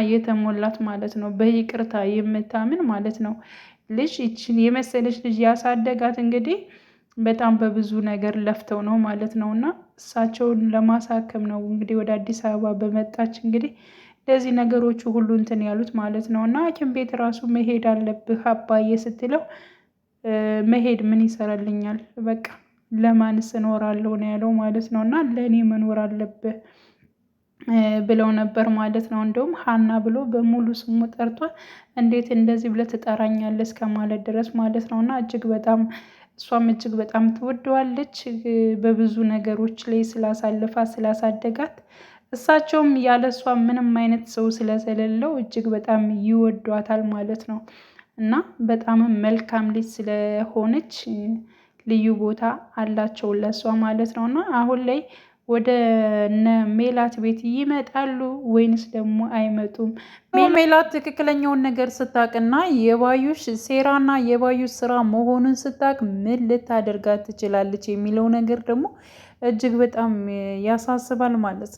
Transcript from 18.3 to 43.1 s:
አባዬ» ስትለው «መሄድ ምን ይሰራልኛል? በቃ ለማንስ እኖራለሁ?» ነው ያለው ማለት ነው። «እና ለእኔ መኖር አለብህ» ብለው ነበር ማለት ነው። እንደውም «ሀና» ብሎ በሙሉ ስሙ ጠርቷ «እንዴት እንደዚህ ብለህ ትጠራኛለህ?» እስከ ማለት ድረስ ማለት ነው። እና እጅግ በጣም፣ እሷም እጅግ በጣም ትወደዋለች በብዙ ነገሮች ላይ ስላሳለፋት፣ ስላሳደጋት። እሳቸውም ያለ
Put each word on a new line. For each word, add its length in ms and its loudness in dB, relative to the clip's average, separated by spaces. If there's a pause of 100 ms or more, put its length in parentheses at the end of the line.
አባዬ» 400 2 (100)
ስትለው 460 -4 (1200)
«መሄድ 400 4
ምን 180 4
ይሰራልኛል? 760 -2 (220)
በቃ 260 -4 (460)
ለማንስ 600 4
እኖራለሁ?» 640 -2
ነው 140 -4
ያለው 240 -2
ማለት 360 0
ነው። 120 -2
«እና 140 2 (120)
ለእኔ 360 2
መኖር 360 0
አለብህ» 580 -6 (1400)
ብለው 300 2
ነበር 400 0
ማለት 360 -2
ነው። 140 -4
እንደውም 360 -2
«ሀና» 320 2 (100)
ብሎ 180 0 (100)
በሙሉ 480 2
ስሙ 240 -2 (100)
ጠርቷ 300 -6 (580)
«እንዴት 340 2
እንደዚህ 380 2
ብለህ 200 -2
ትጠራኛለህ?» 760 -2
እስከ 260 -6
ማለት 340 -2
ድረስ 320 -2
ማለት 320 0
ነው። 120 -2
እና 180 2
እጅግ 320 -4
በጣም፣ 320 2 (540)
እሷም 320 0
እጅግ 280 0
በጣም 360 2
ትወደዋለች 840 -2 (600)
በብዙ 380 2 (120)
ነገሮች 600 -2
ላይ 160 2
ስላሳለፋት፣ 840 -2
ስላሳደጋት። 840 -2 (580)
እሳቸውም 680 4
ያለ 280 4